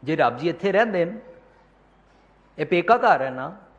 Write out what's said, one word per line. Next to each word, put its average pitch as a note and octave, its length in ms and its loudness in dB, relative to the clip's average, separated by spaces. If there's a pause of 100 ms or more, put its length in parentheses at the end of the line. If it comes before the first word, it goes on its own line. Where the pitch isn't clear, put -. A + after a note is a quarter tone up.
ਜੇ D3 120 -4
ਰੱਬ B2 220 2
ਜੀ D3+ 120 -4
ਇੱਥੇ G3 220 -4
ਰਹਿੰਦੇ F#3+ 340 2
ਨੇ, G#3+ 140 -10 (1400)
ਇਹ D#3 80 -4
ਪੇਕਾ F3 320 2
ਘਰ G3+ 240 2
ਹੈ C3+ 80 -4
ਨਾ C3 280 -10 (220)